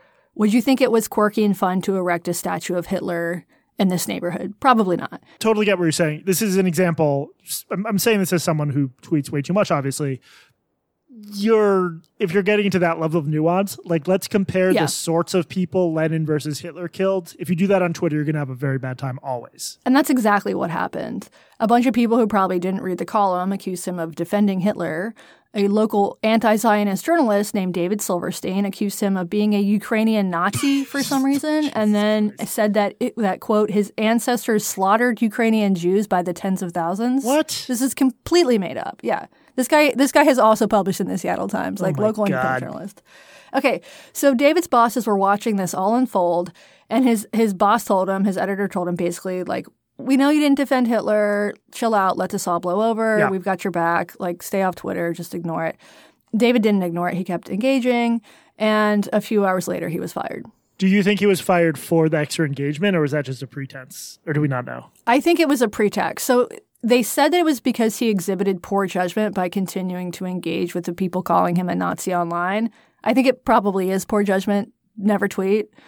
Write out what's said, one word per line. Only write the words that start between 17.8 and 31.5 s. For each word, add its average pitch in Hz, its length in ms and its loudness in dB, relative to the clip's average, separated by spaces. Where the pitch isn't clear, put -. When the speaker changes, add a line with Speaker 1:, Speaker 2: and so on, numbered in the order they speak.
Speaker 2:
on 175 120 0
Twitter, 151 240 -2
you're 147 80 -2
gonna 156 120 -2
have 143 140 -4
a 127 40 -8
very 135 220 -2
bad 127 220 -8
time 131 240 -6
always. - 600 -10
Speaker 1:
And 254 100 4
that's 294 160 2
exactly 208 420 2
what 175 160 -4
happened. - 600 -6
A 233 80 0
bunch 240 200 4
of 240 60 2
people 233 240 2
who 226 100 2
probably 190 320 0
didn't 185 220 -4
read 180 180 -6
the 185 60 -4
column 185 460 0
accused 190 340 -6
him 180 140 -6
of 165 160 -6
defending 196 440 0
Hitler. 175 560 -2
A 202 140 2
local 214 520 0
anti-Zionist 214 840 2
journalist 220 520 2
named 185 180 -2
David 185 260 -2
Silverstein 185 640 -4
accused 196 340 -4
him 196 180 0
of 180 100 -4
being 208 260 0
a 202 60 2
Ukrainian 208 720 0
Nazi 202 540 0
for 277 180 -6
some 269 240 0
Speaker 2:
<laughs> 269 60 2
Speaker 1:
reason, 302 380 0